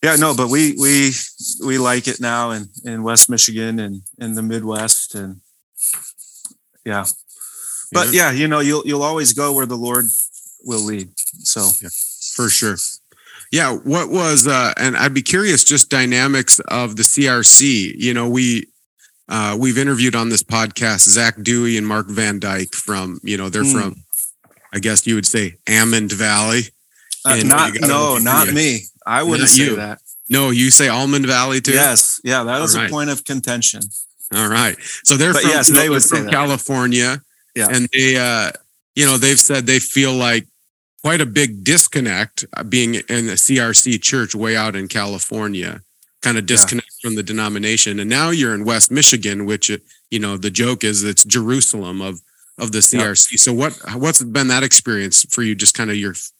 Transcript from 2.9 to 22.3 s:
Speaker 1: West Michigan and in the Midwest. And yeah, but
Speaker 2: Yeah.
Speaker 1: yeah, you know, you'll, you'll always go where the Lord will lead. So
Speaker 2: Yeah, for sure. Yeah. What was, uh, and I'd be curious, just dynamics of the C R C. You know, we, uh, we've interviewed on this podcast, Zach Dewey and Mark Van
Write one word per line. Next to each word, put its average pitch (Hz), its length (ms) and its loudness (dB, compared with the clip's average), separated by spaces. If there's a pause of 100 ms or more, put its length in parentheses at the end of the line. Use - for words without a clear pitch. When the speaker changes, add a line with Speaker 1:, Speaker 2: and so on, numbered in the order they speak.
Speaker 1:
West 117 260 2
Michigan 113 500 -2
and 98 220 -8 (160)
in 113 180 -8
the 110 60 -4
Midwest. 110 720 -4
And 95 280 -12 (1400)
yeah, 101 200 -4 (880)
but 170 220 0
Speaker 2:
Yeah. 170 180 4
Speaker 1:
yeah, - 0 -
you 143 160 0
know, 151 140 2
you'll, 147 260 0
you'll 143 160 0
always 151 300 0
go 143 180 -2
where 135 140 0
the 123 120 -6
Lord 120 280 -2 (580)
will 120 160 -4
lead. 104 300 -6 (340)
So 98 260 -2 (120)
Speaker 2:
Yeah, 92 80 -14 (460)
for 120 140 0
sure. 104 280 0 (760)
Yeah. 143 220 2
What 139 360 -2
was, 156 380 2
uh, 127 300 2
and 127 180 0
I'd 139 180 2
be 135 100 0
curious, 185 420 2
just - 240 2
dynamics 127 720 2 (100)
of 117 260 -2
the 113 80 -4
C 143 240 2
R 123 160 2
C. 123 540 4
You 123 160 0
know, 120 160 -2
we, 120 400 0 (580)
uh, 104 320 -2
we've 123 180 2
interviewed 127 380 2
on 117 140 0
this 110 140 2
podcast, 110 680 0
Zach 117 320 2
Dewey 117 360 0
and 107 80 -2
Mark 107 240 -2
Van 104 300 -2